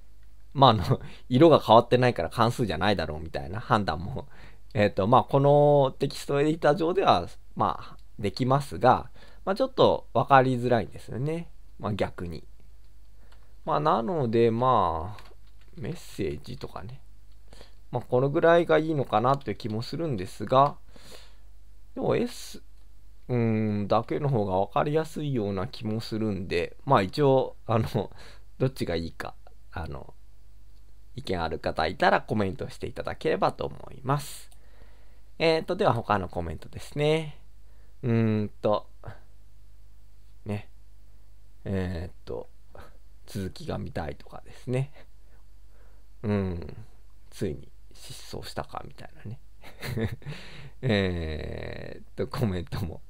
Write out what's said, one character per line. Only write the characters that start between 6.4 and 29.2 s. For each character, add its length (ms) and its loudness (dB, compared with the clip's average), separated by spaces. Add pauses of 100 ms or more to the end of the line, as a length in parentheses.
エ 20 6
デ 80 4
ィ 80 0
タ 120 6
ー 40 6
上 180 0
で 100 2
は、 240 6 (280)
ま 240 2 (160)
あ、 20 -14 (220)
で 120 0
き 140 -2
ま 160 4
す 180 -6
が、 300 6 (360)
ま 80 2
あ、 20 2
ち 80 2
ょ 40 2
っ 60 -8
と 400 6
わ 120 4
か 160 10
り 160 4
づ 120 0
ら 120 6
い 60 -4
ん 20 -10
で 100 -12
す 100 -12
よ 100 -4
ね。 300 -4 (300)
ま 100 -4
あ、 40 0
逆 340 -2
に。 160 -8 (1200)
ま 100 2
あ、 40 6
な 220 4
の 280 0
で、 200 8
ま 720 2
あ、 40 -12 (520)
メ 140 -6
ッ 60 -4
セ 340 -6
ー 120 -6
ジ 160 -10
と 100 -8
か 160 -10
ね。 180 -10 (880)
ま 80 -2
あ、 40 -8
こ 160 2
の 100 4
ぐ 120 2
ら 160 10
い 80 6
が 120 6
い 120 2
い 60 2
の 100 2
か 160 4
な 140 6
っ 40 -4
て 120 -4
い 20 0
う 40 -4
気 120 -6
も 120 -2
す 140 -6
る 120 -2
ん 100 -2
で 80 -4
す 200 -8
が、 320 6 (1160)
で 80 -6
も 140 4
S、 460 -4 (640)
う 80 0
ん、 520 2
だ 200 4
け 120 -2
の 100 2
方 160 4
が 140 2
わ 80 2
か 160 2
り 100 0
や 100 4
す 200 -6
い 100 -2
よ 160 2
う 40 -2
な 140 -2
気 180 -8
も 140 -2
す 180 -6
る 140 0
ん 160 -4
で、 380 -2
ま 120 6
あ、 40 6
一 220 0
応、 320 4 (100)
あ 120 2
の、 120 2
<laughs> 680 -6
ど 100 2
っ 20 4
ち 160 -4
が 100 -2
い 120 -2
い 40 -8
か、 240 -10 (360)